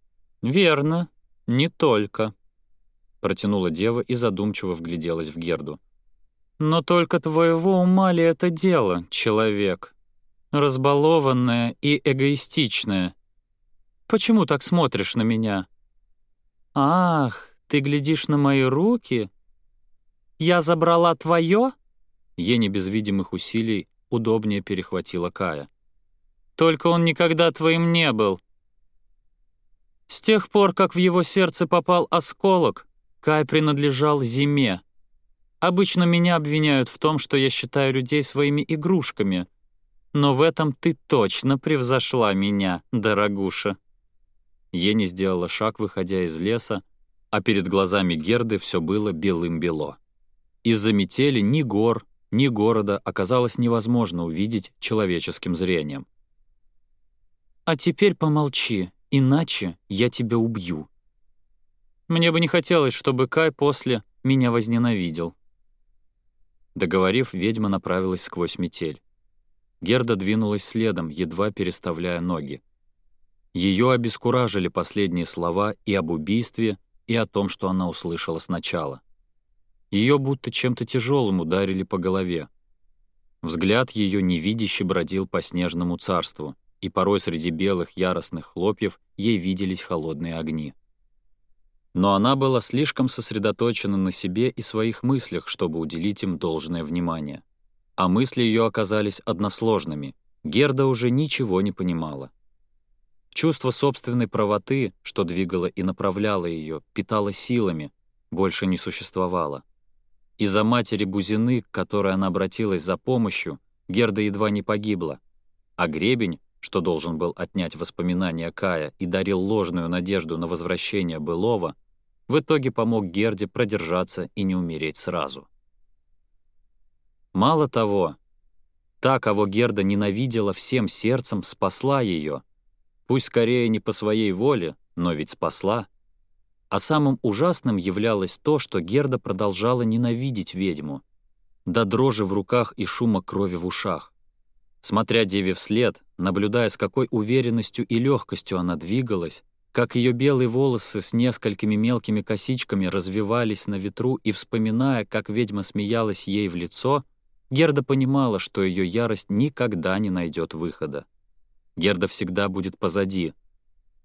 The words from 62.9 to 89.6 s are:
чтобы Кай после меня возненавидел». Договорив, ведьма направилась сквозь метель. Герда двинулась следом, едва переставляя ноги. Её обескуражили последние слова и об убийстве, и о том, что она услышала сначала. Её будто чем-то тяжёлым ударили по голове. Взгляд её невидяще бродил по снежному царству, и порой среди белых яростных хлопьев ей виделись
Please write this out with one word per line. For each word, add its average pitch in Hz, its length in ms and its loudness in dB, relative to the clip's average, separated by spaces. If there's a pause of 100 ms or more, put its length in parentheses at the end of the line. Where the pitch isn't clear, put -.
чтобы 131 340 0
Кай 160 240 2
после 135 500 0 (200)
меня 131 280 2
возненавидел». 107 840 0 (1400)
Договорив, 95 600 0
ведьма 107 340 0
направилась 92 540 -2
сквозь - 360 -4
метель. 82 440 -6 (800)
Герда 117 340 0
двинулась 104 500 -2
следом, 101 440 -2
едва 85 420 -4
переставляя 87 720 -4
ноги. 78 420 -6 (920)
Её 98 360 2
обескуражили 117 800 0
последние 87 580 -2
слова 90 480 -2 (100)
и 101 100 -2
об 87 160 0
убийстве, 104 680 -2 (300)
и 117 80 0
о 113 100 0
том, 101 220 -2
что - 200 -4
она 92 200 0
услышала 82 500 -6
сначала. 78 640 -6 (880)
Её 120 280 4
будто 135 340 -4
чем-то 123 340 -2
тяжёлым 117 540 0
ударили 95 420 0
по 95 160 -4
голове. 90 500 -2 (920)
Взгляд 95 480 0
её 101 300 0
невидяще 95 640 0
бродил 90 420 -2
по 87 160 -4
снежному 87 540 -4
царству, 80 580 -4 (260)
и 92 80 -6
порой 98 300 2
среди 85 320 -4
белых 90 460 0
яростных 87 500 -2
хлопьев 98 540 -4 (160)
ей 107 200 2
виделись 92 460 -2